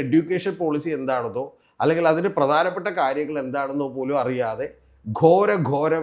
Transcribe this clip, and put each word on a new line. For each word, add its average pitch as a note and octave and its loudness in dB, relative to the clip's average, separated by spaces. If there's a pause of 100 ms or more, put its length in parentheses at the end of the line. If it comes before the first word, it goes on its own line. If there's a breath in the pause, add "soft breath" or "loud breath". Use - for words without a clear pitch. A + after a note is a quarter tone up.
എഡ്യൂക്കേഷൻ E3 0
പോളിസി D#3 -2
എന്താണെന്നോ B2+ -4 (380 soft breath)
അല്ലെങ്കിൽ D#3+ 2
അതിന് F3 0
പ്രധാനപ്പെട്ട E3+ 2 (100)
കാര്യങ്ങൾ D3 -2
എന്താണെന്നോ C#3 -4 (100)
പോലും C3+ -2
അറിയാതെ B2 -2 (540)
ഘോര F#3 6 (220)
ഘോര D3 0